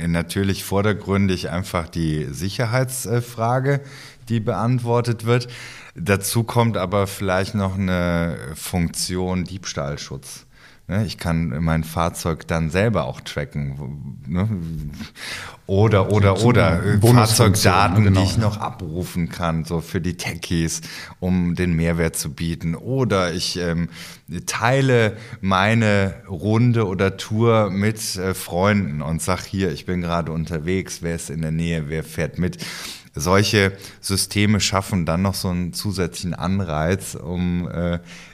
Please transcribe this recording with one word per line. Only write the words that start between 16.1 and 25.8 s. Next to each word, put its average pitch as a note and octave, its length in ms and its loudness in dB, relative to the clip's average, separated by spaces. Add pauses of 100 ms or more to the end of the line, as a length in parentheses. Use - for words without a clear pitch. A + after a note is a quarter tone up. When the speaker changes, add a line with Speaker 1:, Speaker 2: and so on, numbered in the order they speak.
Speaker 1:
oder, G2 260 6
Speaker 2:
So G#2+ 100 4
Speaker 1:
oder, F2 340 6
Speaker 2:
eine G2+ 140 2
Speaker 1:
äh, - 20 4
Speaker 2:
Bonusfunktion, G#2+ 760 6
Speaker 1:
Fahrzeugdaten, G2+ 320 6
Speaker 2:
genau, F#2+ 160 6
Speaker 1:
die F#2+ 60 4
ich F#2+ 100 0
Speaker 2:
ja. A#2 40 4
Speaker 1:
noch G#2 160 2
abrufen E2+ 720 -4
kann, E2 360 -2
so E2 160 -2
für F2+ 200 -4
die E2+ 160 -2
Techies, E2 640 -2 (400)
um F2+ 340 2
den F2 200 2
Mehrwert E2 420 2
zu D2+ 160 -6
bieten. E2 420 -4
Oder G2+ 600 0
ich, F2+ 240 -4
ähm, E2+ 320 -2 (560)
teile B2 720 2 (240)
meine G2 720 4 (140)